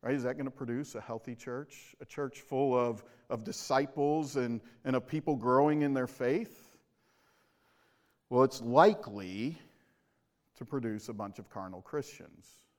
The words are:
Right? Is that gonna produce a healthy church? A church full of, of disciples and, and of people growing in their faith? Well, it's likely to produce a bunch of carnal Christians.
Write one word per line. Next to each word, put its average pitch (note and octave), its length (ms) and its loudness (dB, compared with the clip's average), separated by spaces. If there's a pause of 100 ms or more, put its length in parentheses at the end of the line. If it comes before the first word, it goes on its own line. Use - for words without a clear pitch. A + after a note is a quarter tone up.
Right? B2+ 120 -2
Is C3+ 100 -2
that B2 120 -2
gonna C3+ 140 -6
produce B2+ 440 -8
a A2+ 60 -8
healthy A2+ 340 -10
church? C3 640 -14
A - 40 -16
church C3+ 360 -8
full C3 380 2
of, A#2+ 240 0 (280)
of A2+ 120 -4
disciples C#3+ 960 0
and, A#2+ 240 -2 (240)
and C3 100 0
of B2 120 0
people D#3 280 -2
growing C#3 480 4
in C#3 120 2
their B2+ 120 0
faith? C#3+ 720 -4 (1500)
Well, B2+ 140 6
it's C3 180 4
likely A#2 960 2 (1000)
to - 80 -12
produce A2+ 440 -6
a A#2+ 40 -10
bunch G#2 260 -10
of G#2+ 100 -18
carnal F#2 320 -12
Christians. F2 680 -12 (320)